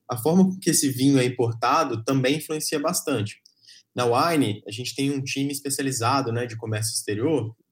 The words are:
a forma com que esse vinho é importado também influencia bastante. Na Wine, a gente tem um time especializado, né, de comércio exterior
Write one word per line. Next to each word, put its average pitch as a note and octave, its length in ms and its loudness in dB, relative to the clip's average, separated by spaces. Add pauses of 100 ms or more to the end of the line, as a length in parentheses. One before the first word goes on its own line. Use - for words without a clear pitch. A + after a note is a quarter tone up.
a B2 100 -6
forma E3 280 4
com F#3+ 140 -2
que - 120 -2
esse D3 200 2
vinho C3 280 4
é B2 60 4
importado A#2+ 800 0
também C3+ 320 2
influencia D#3 420 -4
bastante. C#3+ 640 -2 (520)
Na B2 140 -2
Wine, B2 640 2
a - 20 0
gente A#2+ 240 -8
tem C#3 160 0
um C#3 100 -2
time C3+ 300 -4
especializado, C3+ 840 -2
né, A#2+ 140 -2
de A2+ 100 -10
comércio A2 380 -4
exterior A2+ 600 -2 (180)